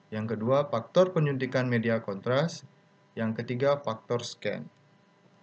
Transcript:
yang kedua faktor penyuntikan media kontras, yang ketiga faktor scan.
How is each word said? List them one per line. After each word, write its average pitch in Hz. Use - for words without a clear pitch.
yang 107
kedua 123
faktor 180
penyuntikan 131
media 113
kontras, 127
yang 110
ketiga 127
faktor 113
scan. 98